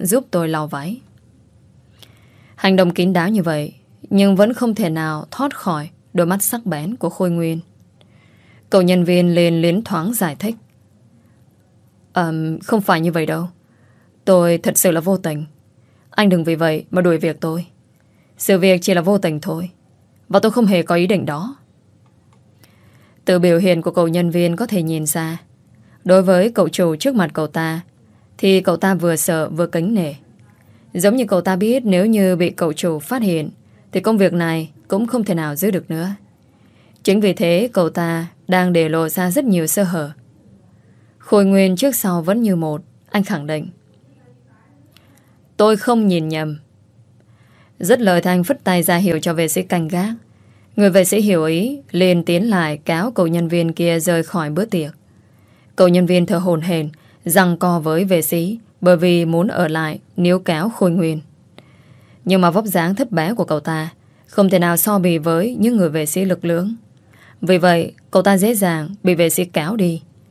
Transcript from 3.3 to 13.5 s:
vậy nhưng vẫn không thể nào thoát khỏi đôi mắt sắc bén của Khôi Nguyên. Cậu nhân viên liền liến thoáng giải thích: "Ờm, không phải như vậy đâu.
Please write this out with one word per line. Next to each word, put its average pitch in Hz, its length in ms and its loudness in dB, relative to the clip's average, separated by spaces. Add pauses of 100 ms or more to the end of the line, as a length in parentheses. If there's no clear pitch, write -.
vậy 151 320 -6 (360)
nhưng 196 260 4
vẫn 208 160 4
không 220 220 -2
thể 202 160 -2
nào 160 400 -4
thoát 185 260 -6
khỏi 156 340 -6 (240)
đôi 180 120 2
mắt 190 160 -2
sắc 233 240 -6
bén 165 300 -6
của 165 140 -4
Khôi 180 200 -2
Nguyên. 165 300 -2 (1080)
Cậu 196 120 6
nhân 180 220 2
viên 175 300 2
liền 170 280 2
liến 170 200 0
thoáng 196 320 -4
giải 165 220 -4
thích: 220 180 -8 (1600)
"Ờm, 160 480 -4
không 220 200 0
phải 190 200 0
như 170 120 0
vậy 160 140 -2
đâu. 160 220 -4 (760)